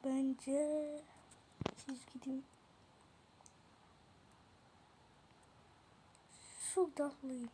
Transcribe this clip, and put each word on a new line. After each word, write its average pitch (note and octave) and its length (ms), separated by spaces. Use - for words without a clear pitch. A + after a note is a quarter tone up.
Bence C#4+ 960
siz C4+ 120
gidin. C4 320
Şurada D#4+ 460
atlayayım. C4 480